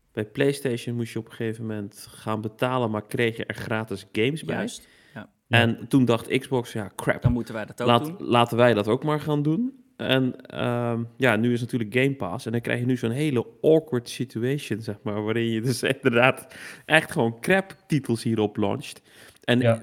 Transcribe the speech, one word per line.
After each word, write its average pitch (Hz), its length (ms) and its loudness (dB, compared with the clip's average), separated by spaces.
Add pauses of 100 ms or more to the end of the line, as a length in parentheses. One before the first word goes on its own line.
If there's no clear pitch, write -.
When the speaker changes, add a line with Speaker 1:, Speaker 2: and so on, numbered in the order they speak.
(140)
Speaker 1:
Bij 110 120 -4
PlayStation 123 720 -2
moest 117 160 -4
je 117 60 -6
op 110 80 -6
een - 60 -20
gegeven 113 340 -6
moment 104 440 -8
gaan 107 300 -4
betalen, 123 500 -2
maar 107 160 -4
kreeg 117 300 -2
je - 80 -6
er - 100 -6
gratis 110 580 -6
games 131 320 0
bij. 160 120 -6
Speaker 2:
Juist, - 320 -8 (260)
ja. - 160 -16 (180)
Speaker 1:
En 117 400 2
toen 135 160 6
dacht 117 340 2
Xbox, 127 340 -4
"Ja, 104 240 -8
crap. - 260 -4
Speaker 2:
Dan 123 100 4
moeten 117 220 -4
wij 107 120 -6
dat - 160 -12
ook 123 60 2
Speaker 1:
Laat-, 123 160 6 (140)
Speaker 2:
doen. 65 100 -8
Speaker 1:
laten 117 280 4
wij 120 180 6
dat 104 140 0
ook 123 160 0
maar 151 160 0
gaan 147 220 0
doen." 175 420 -2 (120)
En, 131 500 0
ehm, 120 560 -2 (140)
ja, 123 200 4
nu 117 160 2
is 117 80 0
natuurlijk 117 340 -4
Game 135 200 2
Pass. 98 320 -8
En 113 60 -4
dan 117 80 0
krijg 120 200 -2
je 120 60 -2
nu 127 100 2
zo'n 117 140 -2
hele 131 360 -2 (160)
awkward 156 460 2
situation, 120 720 -4
zeg 107 220 -8
maar, 107 220 -4
waarin 113 260 0
je 113 100 -2
dus 117 300 -2
<laughs> 139 120 0
inderdaad 123 520 2 (300)
echt 156 280 2
gewoon 117 280 0
crap 190 360 0 (100)
titels 120 360 0
hierop 107 340 0
launcht. 104 460 -4 (420)
En 123 160 2
Speaker 3:
Ja. 113 220 2